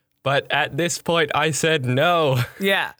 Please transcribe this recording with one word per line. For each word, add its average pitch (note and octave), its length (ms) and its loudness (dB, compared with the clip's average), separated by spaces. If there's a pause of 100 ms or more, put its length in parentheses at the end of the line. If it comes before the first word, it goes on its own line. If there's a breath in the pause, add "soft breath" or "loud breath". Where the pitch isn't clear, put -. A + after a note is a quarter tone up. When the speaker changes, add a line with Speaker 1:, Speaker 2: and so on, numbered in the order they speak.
(240)
Speaker 1:
But C#3 260 0
at C#3 280 -2
this E3 240 -2
point, E3 340 0
I D3+ 160 0
said D#3 340 0
no. C#3 540 2 (100)
<laughs> - 120 -16
Speaker 2:
Yeah. F#3 380 0